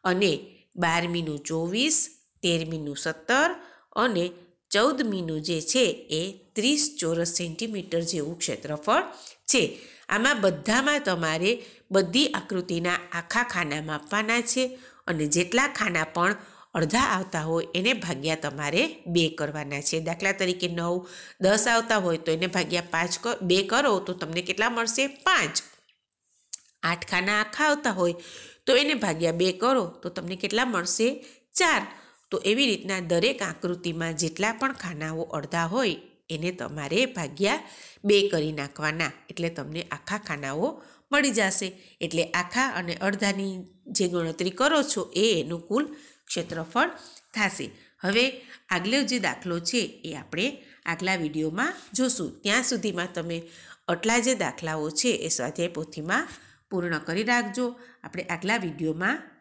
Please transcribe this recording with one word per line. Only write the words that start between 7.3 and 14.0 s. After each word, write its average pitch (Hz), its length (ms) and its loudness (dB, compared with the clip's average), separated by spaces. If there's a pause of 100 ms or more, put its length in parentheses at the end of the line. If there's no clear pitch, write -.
સેન્ટીમીટર 175 680 -4
જેવું 165 380 -4
ક્ષેત્રફળ 175 640 0 (440)
છે. - 320 2 (300)
આમાં 233 320 2
બધામાં 220 600 2
તમારે 175 600 0 (280)
બધી 196 360 4
આકૃતિના 180 720 -2 (140)
આખા 175 300 -2
ખાના 165 400 -2
માપવાના 208 580 0